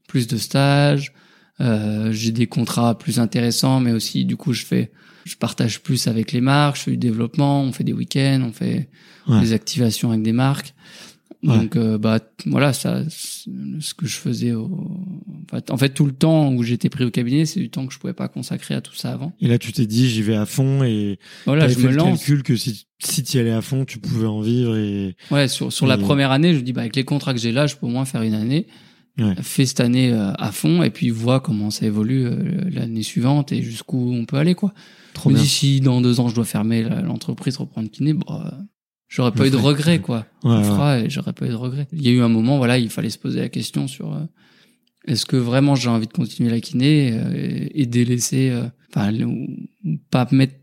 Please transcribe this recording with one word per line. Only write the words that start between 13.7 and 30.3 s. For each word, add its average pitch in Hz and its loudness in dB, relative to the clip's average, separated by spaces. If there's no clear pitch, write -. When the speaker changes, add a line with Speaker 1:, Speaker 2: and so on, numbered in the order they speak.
Speaker 1:
ce - -10
que - -8
je 107 -6
faisais 120 -4
au, 113 -4
en - -10
fait, - -10
en 135 -2
fait, 135 2
tout 143 0
le 139 0
temps 156 4
où 120 0
j'étais 120 -2
pris - -2
au 120 0
cabinet, 131 0
c'est - -4
du 120 -6
temps 135 -6
que 131 -12
je - -20
pouvais - -8
pas - -6
consacrer - -8
à 131 -4
tout - -20
ça 123 -8
avant. 131 -8
Speaker 2:
Et - 0
là, 120 4
tu - -6
t'es 120 0
dit, 117 2
j'y 110 0
vais 107 2
à 107 2
fond 135 2
et 104 0
Speaker 1:
Voilà, 143 4
Speaker 2:
t'avais 127 6
Speaker 1:
je 120 2
Speaker 2:
fait 123 6
Speaker 1:
me 127 6
Speaker 2:
le 135 4
Speaker 1:
lance. 165 4
Speaker 2:
calcul 143 2
que 123 2
si, 107 -6
si - -4
t'y 127 -2
allais 117 2
à 113 0
fond, 131 -2
tu - -10
pouvais 110 -2
en 107 -2
vivre 117 2
et 101 -2
Speaker 1:
Ouais, 143 2
sur, 123 -4
sur - 0
la - 4
Speaker 2:
et 101 0
Speaker 1:
première 135 2
année, 156 4
je 147 2
me 123 -2
dis, 127 -4
bah, 120 -4
avec 117 -4
les 135 0
contrats 139 -2
que 120 -2
j'ai 117 -2
là, 143 2
je 139 -6
peux - -8
au 120 -2
moins 127 -2
faire 131 -4
une 110 0
année. 123 -2
Speaker 2:
Ouais. 104 2
Speaker 1:
Fais - 0
cette - -2
année, 123 4
euh, 104 0